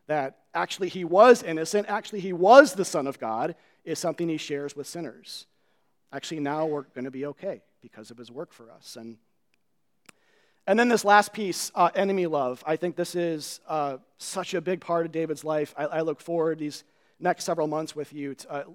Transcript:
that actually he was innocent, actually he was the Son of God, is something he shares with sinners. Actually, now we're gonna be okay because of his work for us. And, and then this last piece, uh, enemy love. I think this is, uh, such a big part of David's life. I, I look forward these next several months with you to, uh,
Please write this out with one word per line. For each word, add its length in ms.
that 300
actually 340
he 160
was 400
innocent, 440
actually 300
he 140
was 420
the 100
Son 220
of 140
God, 340
is 140
something 300
he 80
shares 400
with 100
sinners. 600
Actually, 260
now 280
we're 160
gonna 160
be 160
okay 360
because 320
of 40
his 140
work 220
for 180
us. 260
And, 200
and 100
then 100
this 160
last 280
piece, 420
uh, 220
enemy 300
love. 380
I 120
think 180
this 220
is, 500
uh, 300
such 360
a 60
big 200
part 240
of 60
David's 320
life. 340
I, 100
I 160
look 180
forward 400
these 240
next 240
several 240
months 300
with 160
you 240
to, 160
uh, 120